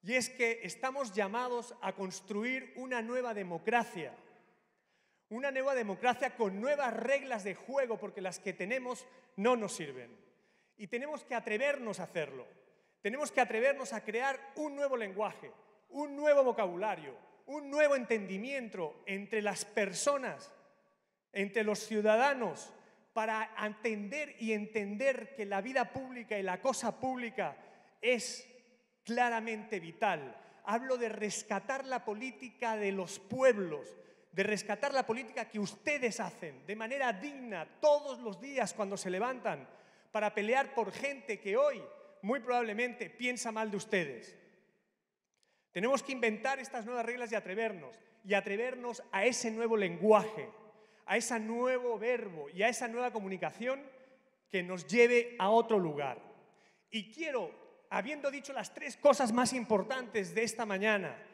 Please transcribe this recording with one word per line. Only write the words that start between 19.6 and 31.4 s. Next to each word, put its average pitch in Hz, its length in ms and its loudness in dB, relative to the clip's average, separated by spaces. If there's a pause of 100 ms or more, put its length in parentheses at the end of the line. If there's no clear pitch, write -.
personas, 208 880 -2 (800)
entre 202 320 0
los 208 160 2
ciudadanos, 214 960 2 (400)
para 220 440 -2
entender 214 800 -4
y 220 140 -2
entender 214 840 0
que 214 120 -6
la 196 160 0
vida 254 320 0
pública 247 440 -6
y 196 60 -2
la 185 160 -2
cosa 240 400 -2
pública 233 560 -2 (460)
es - 480 0 (540)
claramente 226 760 0
vital. 165 560 0 (300)
Hablo 247 320 0
de 233 120 0
rescatar 208 760 -4